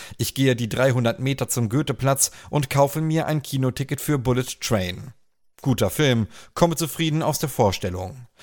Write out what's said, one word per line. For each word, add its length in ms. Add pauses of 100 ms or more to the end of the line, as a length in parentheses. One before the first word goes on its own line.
(180)
Ich 160
gehe 200
die 140
dreihundert 500
Meter 300
zum 220
Goetheplatz 600 (200)
und 180
kaufe 320
mir 260
ein 160
Kinoticket 600
für 160
Bullet 420
Train. 540 (480)
Guter 260
Film, 400 (240)
komme 240
zufrieden 460
aus 160
der 100
Vorstellung. 800 (160)